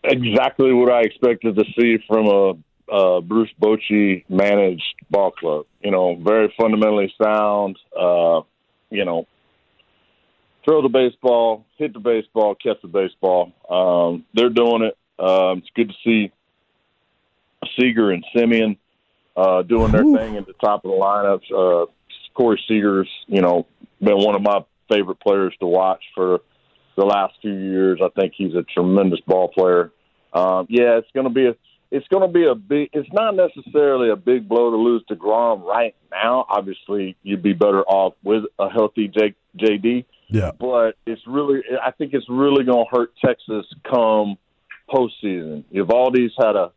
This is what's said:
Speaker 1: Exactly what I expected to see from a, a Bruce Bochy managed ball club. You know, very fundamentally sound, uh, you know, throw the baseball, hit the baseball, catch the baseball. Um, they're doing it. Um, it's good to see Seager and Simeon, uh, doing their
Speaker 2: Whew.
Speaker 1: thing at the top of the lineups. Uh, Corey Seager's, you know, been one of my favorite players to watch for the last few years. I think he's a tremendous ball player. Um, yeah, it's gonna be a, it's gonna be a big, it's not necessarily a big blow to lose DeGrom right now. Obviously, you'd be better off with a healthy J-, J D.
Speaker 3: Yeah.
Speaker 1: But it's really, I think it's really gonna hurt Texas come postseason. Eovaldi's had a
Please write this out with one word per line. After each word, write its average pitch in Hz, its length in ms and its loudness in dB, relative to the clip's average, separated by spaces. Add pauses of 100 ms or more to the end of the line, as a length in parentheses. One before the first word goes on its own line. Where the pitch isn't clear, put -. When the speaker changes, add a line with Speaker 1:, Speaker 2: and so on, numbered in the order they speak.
Speaker 1:
Exactly 127 680 0
what 123 200 4
I 120 100 2
expected 113 540 0
to 104 80 2 (140)
see 117 280 2
from 110 220 0
a, 98 680 -2
a 92 280 2
Bruce 107 280 -2 (100)
Bochy 104 680 0
managed 95 540 0 (280)
ball 98 200 0
club. 76 360 -6 (160)
You 104 80 -4
know, 90 260 0
very 104 420 0
fundamentally 107 540 0 (100)
sound, 104 560 0 (200)
uh, 85 440 2 (480)
you 101 140 -4
know, 85 220 -6 (1400)
throw 151 180 2
the 135 60 0
baseball, 120 760 0 (120)
hit 143 180 -6
the 117 60 -18
baseball, 110 540 -2
catch - 280 -6
the 90 60 -20
baseball. 90 640 -2 (160)
Um, 87 560 0 (100)
they're 120 160 2
doing 117 320 0
it. 110 140 -4 (220)
Um, 92 400 2
it's - 160 -16
good 113 140 0
to 95 60 -18 (100)
see 110 280 0 (1500)
Seager 113 320 2
and 90 140 -4 (120)
Simeon, 113 400 2 (600)
uh, 92 260 2
doing 113 300 0
their 110 120 4
Speaker 2:
Whew. 302 140 6
Speaker 1:
thing 110 180 -6
at 98 100 -10
the 95 80 -20
top 104 300 -2
of 95 60 -6
the 95 60 -2
lineups. 101 540 0
Uh, 90 360 2 (480)
Corey 117 340 2
Seager's, 101 400 0 (180)
you 98 140 0
know, 87 260 0 (360)
been 104 160 4
one 104 160 2
of 101 80 -2
my 101 220 -2 (260)
favorite 98 300 0
players 98 400 0
to 92 60 -4
watch 92 360 0 (120)
for 92 260 0 (560)
the 98 80 2
last 101 360 0
few 104 120 -8
years. 95 500 -2
I 90 60 0 (100)
think 92 180 -2
he's 87 180 -6
a 85 80 -2
tremendous 92 580 0
ball 92 280 0
player. 90 420 2 (420)
Um, 92 360 0
yeah, 120 300 2
it's 113 160 -6
gonna 135 160 -2
be 127 160 0
a, 117 80 0 (380)
it's 139 160 -6
gonna 190 200 2
be 170 180 2
a 127 100 2
big, 127 360 -4
it's 147 200 -6
not 208 240 -2
necessarily 139 760 0
a 104 60 0
big 113 320 -2
blow 117 220 2
to 113 60 -2
lose 117 340 0
DeGrom 107 540 -2
right 110 300 -2 (160)
now. 117 380 -2
Obviously, 98 760 -6
you'd 98 200 -6
be 101 100 0
better 98 300 2
off 95 320 0 (100)
with 107 200 -2 (140)
a 98 100 -2
healthy 107 400 -2
J-, 104 260 0 (220)
J 104 200 0
D. 120 280 -2 (240)
Speaker 3:
Yeah. 98 300 -4
Speaker 1:
But 120 380 -2 (100)
it's 113 200 -10
really, 139 360 -2 (180)
I 127 120 -6
think 143 220 -8
it's - 140 -4
really 139 360 0
gonna 123 260 2
hurt 120 220 -2 (120)
Texas 113 400 -4 (240)
come 107 480 0 (540)
postseason. 90 720 -4 (100)
Eovaldi's 120 640 0
had 110 200 2
a 90 200 -2